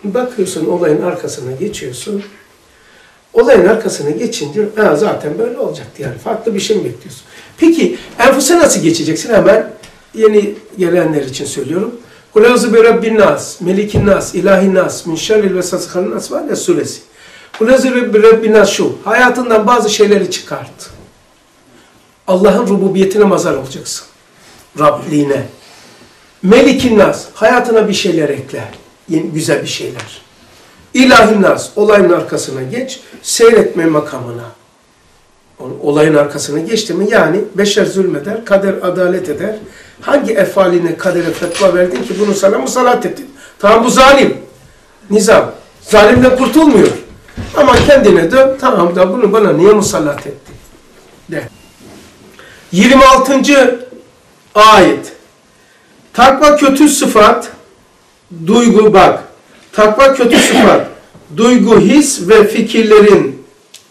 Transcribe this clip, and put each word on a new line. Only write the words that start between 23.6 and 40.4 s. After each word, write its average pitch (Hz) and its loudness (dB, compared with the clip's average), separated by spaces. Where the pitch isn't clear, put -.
Rabliğine. 143 -2
Melikin 240 2
nas, - 0
hayatına 226 0
bir 196 -4
şeyler 160 -2
ekle. 120 -10
Yeni, 160 -4
güzel 151 -4
bir - -12
şeyler. - -14
İlahin 226 4
nas, 151 -2
olayın 202 2
arkasına 143 -4
geç, 233 -10
seyretme 214 2
makamına. 127 -4
Olayın 151 0
arkasına 147 -4
geçti 208 -6
mi, 196 -4
yani 190 0
beşer 202 0
zulmeder, 185 -6
kader 196 0
adalet 180 -4
eder. 202 -8
Hangi 285 -2
efaline 180 0